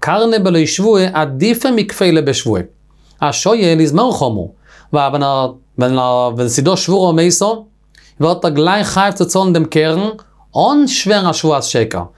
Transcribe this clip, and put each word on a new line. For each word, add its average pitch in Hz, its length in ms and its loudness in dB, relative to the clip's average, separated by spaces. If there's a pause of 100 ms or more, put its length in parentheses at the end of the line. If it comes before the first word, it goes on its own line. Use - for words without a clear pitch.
קרנע 220 380 0
בלא 175 280 2
שבועה, 196 460 2
עדיף 156 540 -2
מכפלה 190 560 0
בשבועה. 117 400 -2 (580)
השואל 175 600 0
איז 151 120 2
מער 220 200 2
חמור. 110 420 -4 (380)
ווייל 143 160 2
ווען 143 140 -2
ער, 135 300 -2 (260)
ווען 127 200 0
ער, 123 360 0
ווען 120 140 -2
זי 120 140 -2
דא 180 140 2
שוואר 190 240 0
או 180 120 2
מת, 170 200 2 (880)
ווערט 175 240 0
ער 175 60 2
גלייך 175 380 0
חייב 196 260 0
צו 190 120 0
צאלן 190 260 0
דעם 165 120 2
קרן, 160 440 0 (460)
און 269 320 2
שווער 196 440 0
א - 20 -2
שבועת 147 300 0
שקר. 107 400 -2 (160)